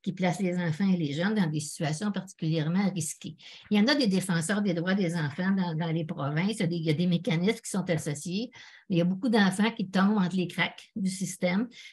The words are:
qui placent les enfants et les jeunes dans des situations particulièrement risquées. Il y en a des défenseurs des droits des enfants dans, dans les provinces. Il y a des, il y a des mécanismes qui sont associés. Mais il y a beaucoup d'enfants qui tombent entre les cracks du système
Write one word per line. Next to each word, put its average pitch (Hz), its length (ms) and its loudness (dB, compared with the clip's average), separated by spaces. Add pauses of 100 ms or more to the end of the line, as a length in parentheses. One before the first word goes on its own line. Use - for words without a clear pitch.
qui 190 120 -4
placent 180 280 0
les 180 160 0
enfants 180 340 2
et 180 60 4
les 147 160 -2
jeunes 180 220 0
dans 185 140 2
des 151 100 -2
situations 156 520 -4
particulièrement 165 840 -2
risquées. - 420 -8 (360)
Il 208 60 4
y 208 40 6
en 214 60 6
a 294 80 4
des 277 120 2
défenseurs 185 540 0
des 202 120 0
droits 180 220 0
des 175 200 0
enfants 175 360 -2
dans, 180 240 0
dans 165 160 -2
les 165 140 -2
provinces. 160 540 -2
Il - 20 -2
y - 20 0
a 170 40 2
des, 165 80 -2
il 160 100 -4
y 160 40 2
a 151 40 4
des 175 140 2
mécanismes 170 540 0
qui - 80 -12
sont 185 200 -2
associés. 170 640 -4 (380)
Mais 196 60 0
il 165 40 4
y - 20 6
a 175 40 4
beaucoup 190 220 0
d'enfants 208 440 4
qui 226 180 -6
tombent 202 280 4
entre 185 200 2
les 175 100 2
cracks - 480 -4
du 190 140 -2
système 185 580 -2 (260)